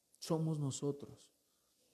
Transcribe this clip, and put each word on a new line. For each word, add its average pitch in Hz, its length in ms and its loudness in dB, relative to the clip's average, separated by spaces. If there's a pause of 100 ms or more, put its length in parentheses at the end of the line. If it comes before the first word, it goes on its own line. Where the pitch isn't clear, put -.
(200)
Somos 160 400 2
nosotros. - 720 -2 (640)